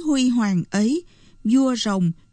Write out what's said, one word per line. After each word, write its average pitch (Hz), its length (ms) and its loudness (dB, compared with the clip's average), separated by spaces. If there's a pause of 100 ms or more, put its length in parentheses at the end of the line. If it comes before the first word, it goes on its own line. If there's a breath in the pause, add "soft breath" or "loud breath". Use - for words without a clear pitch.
huy 269 240 0
hoàng 208 400 0
ấy, 247 340 -2 (400 soft breath)
vua 254 320 2
rồng, 190 360 -2 (220 soft breath)